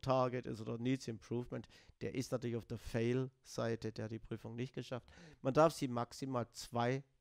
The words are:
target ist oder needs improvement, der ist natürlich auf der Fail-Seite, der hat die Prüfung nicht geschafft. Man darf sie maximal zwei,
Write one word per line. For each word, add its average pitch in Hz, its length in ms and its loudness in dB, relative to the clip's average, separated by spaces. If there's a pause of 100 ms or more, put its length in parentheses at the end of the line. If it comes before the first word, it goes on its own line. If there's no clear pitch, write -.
target 127 440 4
ist 117 160 -6
oder 117 160 -4
needs 127 300 0
improvement, 120 600 -4 (340)
der 104 120 -4
ist - 180 -4
natürlich 123 260 -2
auf 107 100 -8
der 117 100 -6
Fail-Seite, 117 1120 0
der 107 140 -6
hat 110 60 -8
die 113 80 -6
Prüfung 113 360 -8
nicht 123 200 -6
geschafft. 123 320 -8 (340)
Man 131 140 2
darf 156 180 10
sie - 140 -2
maximal 120 640 -2
zwei, 123 520 0 (180)